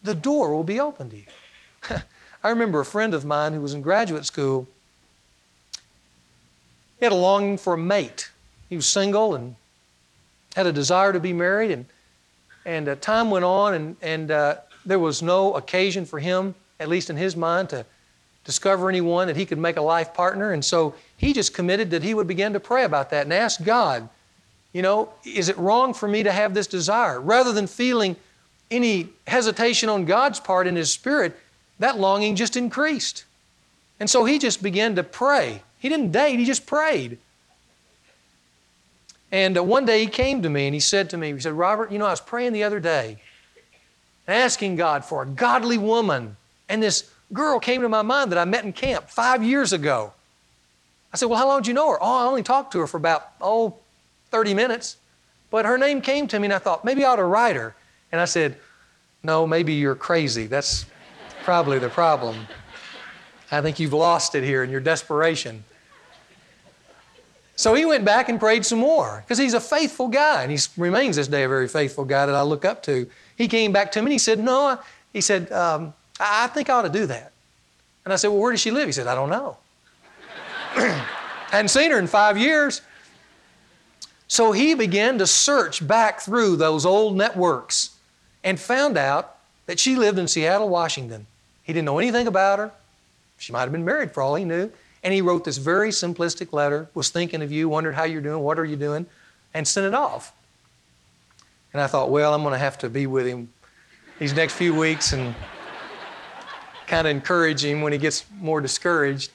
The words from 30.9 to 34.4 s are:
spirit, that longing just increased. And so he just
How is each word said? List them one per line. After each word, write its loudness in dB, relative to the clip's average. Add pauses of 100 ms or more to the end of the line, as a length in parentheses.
spirit, 0 (440)
that 2
longing 2
just -2
increased. -4 (760)
And -4
so 4
he 2
just -2